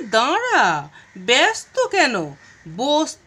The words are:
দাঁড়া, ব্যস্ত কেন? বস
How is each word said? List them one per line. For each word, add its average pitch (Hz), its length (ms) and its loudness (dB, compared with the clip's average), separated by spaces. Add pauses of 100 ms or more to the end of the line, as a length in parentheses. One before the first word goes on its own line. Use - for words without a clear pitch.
(120)
দাঁড়া, 240 800 0 (280)
ব্যস্ত 262 580 0 (120)
কেন? 302 280 2 (600)
বস 294 320 0 (180)